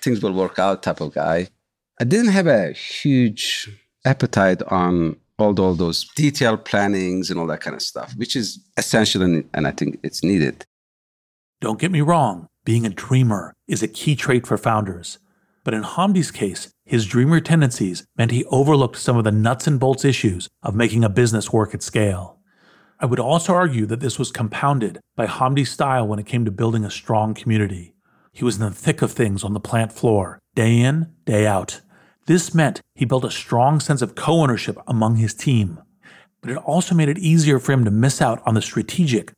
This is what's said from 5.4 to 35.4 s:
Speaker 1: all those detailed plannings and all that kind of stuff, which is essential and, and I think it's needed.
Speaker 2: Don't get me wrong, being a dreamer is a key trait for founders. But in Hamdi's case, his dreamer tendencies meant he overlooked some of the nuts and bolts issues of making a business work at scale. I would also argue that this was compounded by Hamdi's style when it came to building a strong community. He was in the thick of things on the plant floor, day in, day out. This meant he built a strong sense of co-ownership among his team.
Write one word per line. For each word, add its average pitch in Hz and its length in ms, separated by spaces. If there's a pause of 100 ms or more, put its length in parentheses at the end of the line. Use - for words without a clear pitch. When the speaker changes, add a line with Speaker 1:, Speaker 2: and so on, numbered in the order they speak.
Speaker 1:
all 92 140
those 85 400
detailed 131 500
plannings 92 640
and 85 100
all 82 80
that 76 140
kind 73 140
of - 80
stuff, - 340
which 117 180
is 110 240 (180)
essential 110 440
and, 85 320
and 76 140
I 69 40
think - 300
it's - 220
needed. 80 420 (960)
Speaker 2:
Don't 110 180
get 180 120
me 151 100
wrong, 135 460 (180)
being 113 220
a - 20
dreamer 107 640 (140)
is 113 160
a 107 40
key - 280
trait 123 320
for 104 100
founders. 98 640 (440)
But 113 100
in 110 100
Hamdi's 180 480
case, - 400 (140)
his 113 200
dreamer 135 360
tendencies 127 640 (120)
meant 117 140
he 120 140
overlooked 131 520
some 120 200
of 110 80
the 107 80
nuts 110 340
and 143 100
bolts 131 280
issues 107 420 (160)
of 98 120
making 117 280
a 107 60
business 110 420
work 110 220
at - 100
scale. 95 560 (640)
I 127 40
would 120 140
also 165 340
argue 143 340
that - 120
this 131 180
was 131 140
compounded 113 680 (160)
by 113 100
Hamdi's 131 420
style 131 380
when 104 120
it 104 60
came 120 200
to 107 60
building 113 340
a 95 40
strong 110 440
community. 98 640 (360)
He - 140
was 113 100
in 101 60
the 104 100
thick - 300
of 127 100
things 101 320
on 101 100
the 104 60
plant 113 320
floor, 104 480 (160)
day 117 240
in, 151 320 (140)
day 107 200
out. 98 360 (460)
This 170 280
meant 151 240 (160)
he - 80
built 127 220
a 110 40
strong 135 520
sense 139 200
of 110 140
co-ownership 143 600 (100)
among 113 300
his 110 160
team. 104 460 (600)